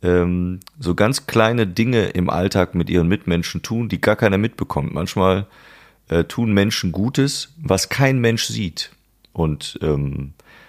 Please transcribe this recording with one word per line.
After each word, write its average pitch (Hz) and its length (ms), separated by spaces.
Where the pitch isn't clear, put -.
ähm, 90 580
so 87 160
ganz 120 320
kleine 113 400
Dinge 113 400
im 90 220
Alltag 90 460
mit 85 140
ihren 85 180
Mitmenschen 87 540
tun, 113 280
die 98 120
gar 107 140
keiner 98 240
mitbekommt. - 540
Manchmal, 95 520
äh, 85 140
tun 117 300
Menschen 98 380
Gutes, 135 680
was - 280
kein 135 300
Mensch 117 260
sieht. 110 460
Und, 78 520
ähm, 71 500